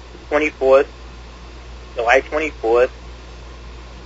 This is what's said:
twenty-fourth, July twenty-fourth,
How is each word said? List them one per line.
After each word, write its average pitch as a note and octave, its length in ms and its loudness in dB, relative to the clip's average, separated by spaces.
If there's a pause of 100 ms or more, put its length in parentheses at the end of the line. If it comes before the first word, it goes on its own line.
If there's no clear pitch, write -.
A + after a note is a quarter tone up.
(280)
twenty-fourth, D3 600 2 (1040)
July B2 260 2
twenty-fourth, C3 680 -2 (1160)